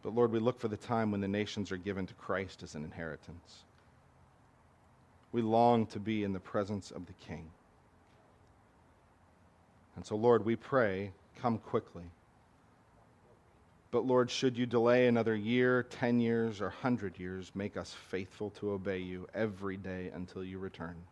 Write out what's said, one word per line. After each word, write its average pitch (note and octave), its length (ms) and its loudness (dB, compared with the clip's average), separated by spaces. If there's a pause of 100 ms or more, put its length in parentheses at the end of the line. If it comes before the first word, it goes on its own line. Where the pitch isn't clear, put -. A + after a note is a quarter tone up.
But G#2 120 -6
Lord, A#2+ 160 6
we A2+ 80 2
look A#2+ 220 2
for A#2 80 -4
the G#2 80 -4
time A2+ 340 0
when G2+ 100 0
the G2 80 0
nations G2+ 440 -2
are F#2+ 40 -4
given F#2+ 300 -4
to - 80 -14
Christ F#2+ 480 -6
as F2 120 -14
an D#2 100 -8
inheritance. E2 800 -12 (1700)
We A#2+ 100 0
long A2+ 440 6
to - 120 -10
be G#2 240 -2
in G2 100 -2
the F#2 80 -4
presence G2+ 520 -4
of F2 140 -12
the F#2+ 80 -18
King. E2 360 -14 (2500)
And F2 80 -12
so, A2 120 -4
Lord, A2 280 6
we A2+ 120 2
pray, G2+ 560 0 (280)
come A#2 180 0
quickly. - 460 -6 (1900)
But A#2+ 120 2
Lord, B2+ 240 6
should B2+ 300 0
you B2 80 2
delay A#2+ 400 6
another A2+ 300 4
year, B2 480 2
ten A#2+ 340 0
years, A2+ 420 2
or G2 100 -4
hundred G#2 460 -2
years, F2+ 380 -10
make G2 220 -6
us F2 180 -8 (140)
faithful G2 500 -6
to G#2 140 -2
obey F#2+ 260 -4
you F2+ 360 -8
every G2 420 -4
day F#2 360 -8
until F#2 300 -10
you F#2 160 -10
return. F#2 380 -10 (160)